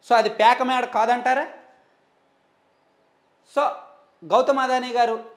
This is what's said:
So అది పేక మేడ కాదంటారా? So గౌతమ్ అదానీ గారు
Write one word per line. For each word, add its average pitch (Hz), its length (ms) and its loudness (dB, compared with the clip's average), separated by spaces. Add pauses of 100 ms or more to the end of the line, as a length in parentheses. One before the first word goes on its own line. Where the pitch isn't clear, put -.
So 240 80 2
అది 214 160 2
పేక 233 320 2
మేడ 254 220 -2
కాదంటారా? 247 640 -2 (2000)
So 277 60 0 (720)
గౌతమ్ 262 260 2
అదానీ 254 340 -2
గారు 226 320 -2 (120)